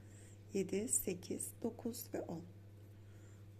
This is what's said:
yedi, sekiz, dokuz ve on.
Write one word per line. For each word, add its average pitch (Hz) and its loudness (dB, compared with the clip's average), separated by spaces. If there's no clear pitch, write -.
yedi, 196 6
sekiz, - 4
dokuz - 0
ve - 2
on. 165 0